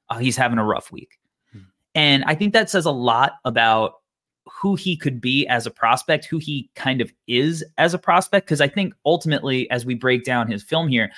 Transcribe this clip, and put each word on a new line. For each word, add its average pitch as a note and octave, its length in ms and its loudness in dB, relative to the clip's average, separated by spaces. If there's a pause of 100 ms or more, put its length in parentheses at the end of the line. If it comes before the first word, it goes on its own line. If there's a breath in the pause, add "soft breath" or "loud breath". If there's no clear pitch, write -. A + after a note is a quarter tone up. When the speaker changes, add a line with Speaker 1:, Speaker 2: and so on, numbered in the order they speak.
Speaker 1:
"Oh, A2 80 -6
he's B2 180 -2
having A#2+ 240 2
a G#2+ 60 0
rough - 260 -4
week." - 280 -20 (340 loud breath)
Speaker 2:
Hmm. G#2+ 60 -20 (360 loud breath)
Speaker 1:
And C#3+ 300 4
I D#3 100 0
think G3+ 180 -2
that A3 160 2
says F3 160 0
a D#3+ 60 2
lot B2 540 2
about A2+ 480 2 (520)
who G3 300 -2
he F3+ 220 -4
could B2+ 240 -4
be C3+ 260 0
as A#2+ 180 -2
a A2+ 60 -8
prospect, C3+ 540 0
who E3 120 -6
he D3 380 -8
kind C3+ 240 -2
of A#2 120 -2 (160)
is D3+ 360 0 (140)
as E3+ 160 2
a F3+ 40 -4
prospect. F#3 500 2
'Cause D3 140 0
I C#3+ 60 4
think F#3+ 260 -2 (120)
ultimately, C#3+ 680 0
as B2 140 -4
we B2+ 100 -4
break B2 300 0
down A#2+ 260 0
his G#2 120 -6
film D#3+ 260 -2
here, A2+ 280 0